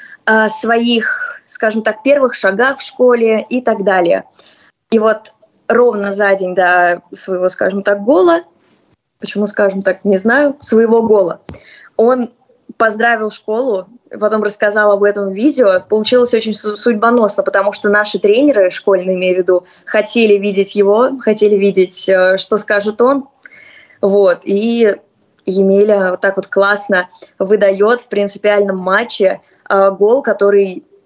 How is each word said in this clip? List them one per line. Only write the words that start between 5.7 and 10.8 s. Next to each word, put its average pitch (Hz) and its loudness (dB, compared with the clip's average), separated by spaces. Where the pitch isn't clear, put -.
за 196 0
день 185 -6
до 180 2
своего, 185 -4
скажем 196 -4
так, 202 -2
гола, 339 2
почему, 202 -6
скажем 196 -2
так, 185 -4
не 196 2
знаю, 269 0
своего 226 2